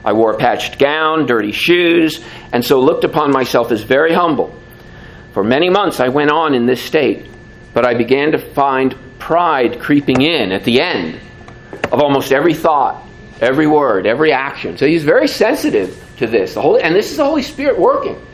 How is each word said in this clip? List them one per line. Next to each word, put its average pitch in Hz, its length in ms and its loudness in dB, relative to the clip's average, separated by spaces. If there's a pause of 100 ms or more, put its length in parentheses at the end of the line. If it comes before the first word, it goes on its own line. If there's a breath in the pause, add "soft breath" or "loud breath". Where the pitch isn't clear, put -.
I 104 100 0
wore 113 180 2
a 104 60 -4
patched 113 420 -2
gown, 156 460 0
dirty 110 260 0
shoes, 170 720 0 (280 loud breath)
and 120 120 0
so 139 160 2
looked 143 240 2
upon 151 280 0
myself 127 400 0
as 110 120 -2
very 151 300 2
humble. 165 400 -2 (800 loud breath)
For 98 100 0
many 139 260 2
months 185 300 0
I 127 100 0
went 147 220 0
on 156 220 0
in 120 120 0
this - 160 0
state, 131 440 -2 (480)
but 120 120 2
I 120 80 2
began 127 380 0
to - 80 0
find 135 560 -2 (240)
pride 156 600 0
creeping 143 420 0
in 139 300 0
at 95 120 -4
the 123 180 2
end 104 380 -4 (720)
of 123 100 2
almost 139 300 0
every 143 220 2
thought, 151 500 0 (380)
every 135 260 2
word, 131 400 2
every 147 240 2
action. 131 460 -4
So 131 100 2
he's 160 160 0
very 220 240 2
sensitive - 760 -2 (140)
to 120 100 -2
this. 107 280 -2
The 104 60 -4
Holy, 160 200 2
and 170 140 0
this 214 160 0
is - 60 -10
the 294 80 0
Holy 294 180 -2
Spirit 269 360 -4
working. 226 400 0 (140)